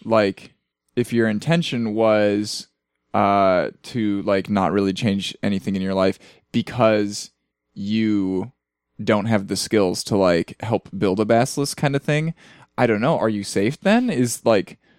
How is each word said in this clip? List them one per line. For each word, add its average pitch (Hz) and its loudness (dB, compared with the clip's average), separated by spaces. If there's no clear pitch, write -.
like, 107 0
if 120 -2
your 113 2
intention 117 -2
was, 107 0
uh, 98 2
to, 104 -4
like, 98 0
not 95 0
really 98 0
change 98 -4
anything 101 -4
in 92 -4
your 95 -4
life 95 2
because 107 0
you 101 -2
don't 104 2
have 104 0
the 104 -4
skills 98 0
to, 110 -2
like, 87 2
help 110 -4
build 95 0
a 107 0
basilisk 123 0
kind 139 -2
of 143 -4
thing, 156 -2
I 123 4
don't 107 2
know. 139 0
Are 113 0
you 104 -2
safe 101 -2
then? 233 2
Is, 123 -2
like, 107 0